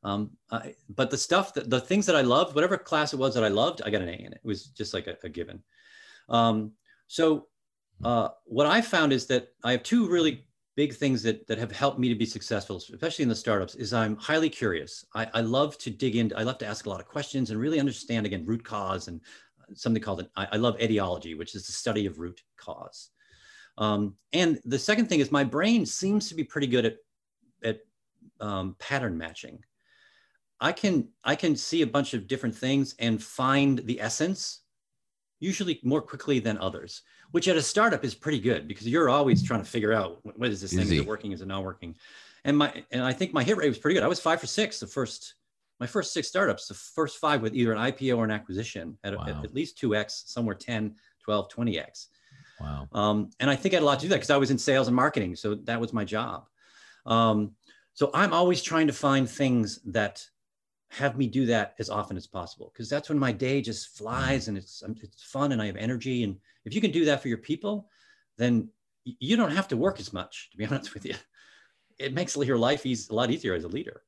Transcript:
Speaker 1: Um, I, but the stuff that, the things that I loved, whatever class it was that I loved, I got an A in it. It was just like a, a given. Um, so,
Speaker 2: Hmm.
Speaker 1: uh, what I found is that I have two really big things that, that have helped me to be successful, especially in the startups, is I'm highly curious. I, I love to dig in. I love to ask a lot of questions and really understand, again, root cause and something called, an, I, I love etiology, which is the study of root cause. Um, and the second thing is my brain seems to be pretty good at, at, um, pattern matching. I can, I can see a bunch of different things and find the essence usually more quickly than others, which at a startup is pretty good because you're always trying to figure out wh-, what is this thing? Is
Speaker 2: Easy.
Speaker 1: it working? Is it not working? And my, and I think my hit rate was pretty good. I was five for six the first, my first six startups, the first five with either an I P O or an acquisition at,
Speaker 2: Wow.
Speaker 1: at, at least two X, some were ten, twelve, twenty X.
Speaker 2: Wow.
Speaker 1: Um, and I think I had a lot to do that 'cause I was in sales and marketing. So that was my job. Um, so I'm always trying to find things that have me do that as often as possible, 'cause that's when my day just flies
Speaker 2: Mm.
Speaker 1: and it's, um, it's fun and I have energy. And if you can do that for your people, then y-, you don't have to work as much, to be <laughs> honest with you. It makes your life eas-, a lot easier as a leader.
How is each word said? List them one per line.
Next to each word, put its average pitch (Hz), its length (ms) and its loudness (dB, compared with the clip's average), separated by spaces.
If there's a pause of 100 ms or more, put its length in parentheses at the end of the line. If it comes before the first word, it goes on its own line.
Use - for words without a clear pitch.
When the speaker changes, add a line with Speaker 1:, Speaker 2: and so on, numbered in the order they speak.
Speaker 1:
Um, 101 280 -4 (200)
I, - 240 -8 (140)
but 131 220 0
the 139 60 -2
stuff 190 360 2
that, 135 160 -6
the 131 100 4
things 196 280 2
that 170 80 6
I 143 60 6
loved, 135 340 4
whatever 180 220 4
class 151 360 0
it 143 40 -4
was 131 180 2
that 117 100 4
I 104 40 6
loved, 123 360 2
I 104 40 -2
got 101 120 0
an 87 80 -4
A 85 40 -8
in - 200 -14
it. - 100 -20
It - 40 -8
was 104 180 -4
just - 280 -10
like 90 140 -4
a, 87 160 -10
a 87 60 -8
given. 87 340 -10 (640)
Um, 113 460 2 (340)
so, 160 400 2 (540)
Speaker 2:
Hmm. - 60 -6
Speaker 1:
uh, 117 220 2 (140)
what 143 240 2
I 208 140 6
found 160 320 2
is 120 140 0
that 123 260 0 (100)
I 120 80 2
have 123 120 2
two 226 260 2
really 160 360 2 (300)
big 147 180 0
things 131 300 0
that, 110 240 -2
that 107 100 -2
have 110 140 -6
helped 139 260 0
me 127 120 2
to 117 60 2
be 110 100 0
successful, 104 500 -6
especially - 480 -6
in 123 60 4
the 113 60 2
startups, 101 400 -2
is 113 180 -6
I'm 110 240 2
highly 160 320 2
curious. 90 560 -4 (100)
I, 110 180 -4
I 113 60 0
love 131 380 2
to - 120 -8
dig 113 280 -2
in. 110 180 2
I 110 80 -2
love 123 140 -2
to 113 80 -8
ask 104 200 -8
a 104 40 -6
lot 92 100 -6
of 101 80 -14
questions 135 440 -4
and 107 60 -4
really 151 220 0
understand, 117 460 -2
again, 92 200 -4
root 113 200 -2
cause 95 420 -6
and 82 140 -12 (540)
something 113 280 0
called, 92 160 -4
an, 90 160 -10
I, 98 160 -4
I 104 60 -4
love 117 240 2
etiology, 90 540 0
which 82 200 -10
is 95 100 -10
the - 60 -10
study 107 340 -2
of 82 140 -6
root 87 220 -10 (160)
cause. - 540 -16 (680)
Um, 104 380 0 (180)
and 165 320 4
the 127 140 -2
second 214 280 2
thing 160 140 4
is 135 100 2
my 143 140 4
brain 180 400 2
seems 202 420 0
to 160 80 -10
be 160 80 -2
pretty 143 240 -2
good 120 180 4
at, 113 120 0 (680)
at, 113 160 -2 (640)
um, 95 360 -4
pattern 123 400 -2
matching. 82 460 -12 (960)
I 151 140 2
can, 175 340 2 (160)
I 139 140 6
can 160 180 2
see 160 260 0
a 143 60 4
bunch 139 260 0
of 98 140 -4
different 127 280 -2
things 135 440 0
and 113 240 0
find 135 560 2
the 110 220 -4
essence 156 600 -4 (760)
usually 180 440 -2
more 139 180 2
quickly 135 380 -2
than 104 200 0
others, - 420 -6 (300)
which 170 180 2
at 170 80 6
a 151 40 4
startup 208 440 2
is 120 100 -4
pretty 147 240 -2
good 90 300 0
because 104 180 -8
you're 143 220 4
always 135 340 6
trying 117 180 0
to - 80 -10
figure 107 220 0
out 104 320 0
wh-, - 160 -16
what 123 100 0
is 98 120 -4
this 92 100 -8
thing? 92 120 2
Is 87 100 2
Speaker 2:
Easy. 73 80 4
Speaker 1:
it 69 60 -2
working? 104 260 -6
Is 85 80 -10
it 95 60 -12
not 98 140 -6
working? 92 320 -10 (520)
And 143 120 4
my, - 340 0
and 123 120 -2
I 127 80 0
think 185 220 -4
my 139 100 2
hit - 140 2
rate 151 100 2
was 123 100 2
pretty 156 180 0
good. 160 80 2
I 127 40 2
was 175 140 0
five 165 180 2
for - 80 -10
six - 320 -2
the 104 80 -10
first, - 480 -8 (460)
my 123 60 -6
first - 260 -2
six 160 160 -4
startups, 180 380 0
the 101 60 -12
first - 440 -4
five 147 240 2
with 110 120 -2
either 117 200 2
an 107 40 0
I 123 140 0
P 131 220 0
O 120 40 2
or 113 60 2
an 110 80 0
acquisition 98 720 -6
at, 101 100 -4
Speaker 2:
Wow. - 140 -6
Speaker 1:
at, 73 160 -6
at 107 100 -10
least 143 240 -6
two 113 160 0
X, - 320 -2
some 120 200 -4
were 101 100 -2
ten, 107 400 -4 (260)
twelve, 104 280 -2
twenty 117 280 -2
X. - 300 -10 (520)
Speaker 2:
Wow. 71 340 -8
Speaker 1:
Um, 104 360 2 (120)
and 135 80 4
I 135 80 2
think 180 160 0
I - 20 4
had 165 80 4
a - 20 4
lot 139 140 4
to 147 60 -6
do 180 40 -2
that 170 120 4
'cause - 80 -10
I 143 80 8
was 139 140 4
in 131 60 4
sales 131 300 4
and 123 80 2
marketing. 123 400 2
So 107 200 -4
that 117 260 -4
was 113 100 -4
my 107 140 -2
job. 107 420 -6 (580)
Um, 110 500 4 (380)
so 143 200 2
I'm 180 180 4
always 175 300 4
trying 160 260 2
to 139 60 2
find 135 360 2
things 123 580 2
that 104 380 -2 (680)
have 135 260 0
me 135 100 2
do 127 200 0
that 113 320 0
as - 100 -6
often 101 260 -6
as 87 100 -10
possible, - 480 -14
'cause 117 140 -12
that's 143 220 -4
when 151 100 2
my 131 120 2
day 131 300 0
just - 360 -8
flies 131 480 -2
Speaker 2:
Mm. - 40 -6
Speaker 1:
and 101 100 -4
it's, - 240 -16
um, 107 180 -8
it's - 220 -20
fun 139 280 -2
and 117 100 0
I 107 40 -2
have 98 100 -4
energy. 123 480 -4
And 98 160 -4 (240)
if 113 100 -10
you 208 60 0
can 202 120 2
do 165 140 2
that 143 160 2
for - 60 -6
your 113 120 -2
people, 107 500 -6 (480)
then 117 320 2 (360)
y-, 127 140 -12
you 160 160 0
don't 208 160 2
have 185 180 0
to 127 80 -2
work 190 220 0
as - 140 -12
much, - 380 -10
to - 60 -20
be 104 80 -4
<laughs> - 0 -
honest - 280 -4
with - 120 -14
you. - 100 -6 (840)
It 131 160 -4
makes 175 240 -2
your 135 200 2
life 135 280 4
eas-, 127 240 -2
a 107 60 -6
lot 120 140 2
easier 107 260 0
as 82 100 -4
a - 20 -10
leader. 113 400 -8